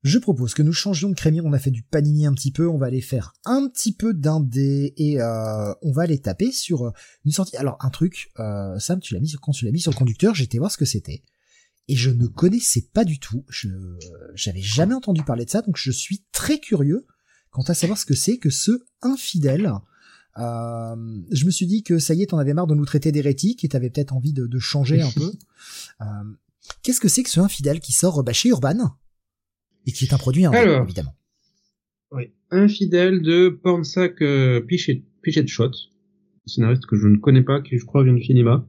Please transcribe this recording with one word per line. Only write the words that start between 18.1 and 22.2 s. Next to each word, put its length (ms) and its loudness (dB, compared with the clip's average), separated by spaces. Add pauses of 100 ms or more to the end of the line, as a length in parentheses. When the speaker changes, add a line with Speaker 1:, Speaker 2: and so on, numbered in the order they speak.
Speaker 1:
c'est 240 0
que 120 0
ce 340 0 (180)
Infidèle. 720 0 (680)
Euh, 580 -8 (360)
je 140 0
me 60 2
suis 160 -2
dit 160 0
que 160 0
ça 140 0
y 80 2